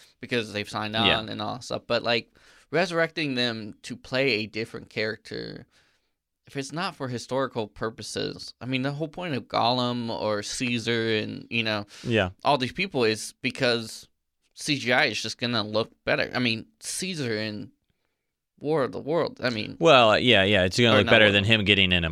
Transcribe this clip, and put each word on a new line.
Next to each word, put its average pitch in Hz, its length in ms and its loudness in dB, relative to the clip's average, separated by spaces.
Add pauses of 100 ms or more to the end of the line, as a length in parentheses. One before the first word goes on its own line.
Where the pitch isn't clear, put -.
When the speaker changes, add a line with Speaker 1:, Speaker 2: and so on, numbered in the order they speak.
(200)
Speaker 1:
because 117 320 -4
they've 101 180 -6
signed 107 240 -6
Speaker 2:
Yeah. 110 260 2
Speaker 1:
on 110 100 -10
and 107 120 -10
all 107 140 -6
that 123 80 -14
stuff. - 240 -8
But, 117 160 0
like, 117 260 -2 (400)
resurrecting 165 640 -2
them 113 480 -4
to 120 120 -12
play 131 380 -2
a 107 120 -2
different 113 440 -10
character, 110 760 -8 (800)
if - 120 -14
it's 139 160 -10
not 175 240 -8
for 135 100 -8
historical 123 580 -4
purposes, - 920 -8
I 117 60 -14
mean, 127 160 -2
the 139 100 -2
whole 151 160 -6
point 165 280 -8
of 110 120 -6
Gollum 120 600 0
or 104 340 -2
Caesar 113 720 -2
and, 107 340 -6
you 117 140 -2
know, 107 240 -4 (180)
Speaker 2:
Yeah. 101 260 2 (120)
Speaker 1:
all 139 140 4
these 123 160 -4
people 175 320 -2
is 110 360 -2
because 120 680 -2 (460)
C 147 220 -2
G 117 160 -2
I 147 120 4
is 104 140 -2
just - 200 -8
gonna 120 240 -2
look 107 280 -2 (140)
better. 139 300 0
I - 40 0
mean, 113 280 -2 (140)
Caesar 147 580 -6
in 107 320 -8 (880)
War 147 240 -2
of 113 100 -4
the 95 60 -8
World, 147 440 -4
I 127 60 0
mean 107 300 -6
Speaker 2:
Well, 131 320 8
uh, 101 60 8
yeah, 101 260 6
yeah, 98 200 6
it's 92 140 0
gonna 120 160 6
Speaker 1:
Or 107 60 8
Speaker 2:
look 104 80 4
Speaker 1:
not 117 40 4
Speaker 2:
better 110 140 8
Speaker 1:
War 104 80 8
Speaker 2:
than 101 100 4
him 107 220 2
getting 98 260 6
in 87 140 2
a, 80 60 -2